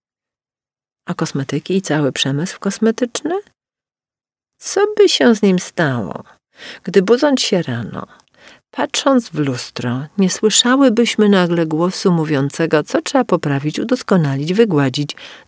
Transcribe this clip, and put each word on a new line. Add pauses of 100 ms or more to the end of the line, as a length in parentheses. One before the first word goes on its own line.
(1080)
A
kosmetyki
i
cały
przemysł
kosmetyczny? (1200)
Co (160)
by
się
z
nim
stało, (580)
gdy
budząc
się
rano, (640)
patrząc
w
lustro, (120)
nie
słyszałybyśmy
nagle
głosu
mówiącego,
co
trzeba
poprawić,
udoskonalić,
wygładzić (320)